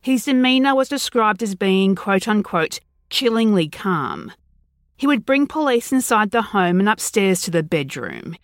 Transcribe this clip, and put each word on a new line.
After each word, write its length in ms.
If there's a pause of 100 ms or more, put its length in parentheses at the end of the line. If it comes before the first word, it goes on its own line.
His 240
demeanour 500
was 140
described 540
as 120
being, 400
quote 320
unquote, 540 (300)
"chillingly 580
calm." 640 (640)
He 100
would 200
bring 200
police 460
inside 380
the 260
home 240
and 80
upstairs 540
to 80
the 120
bedroom. 800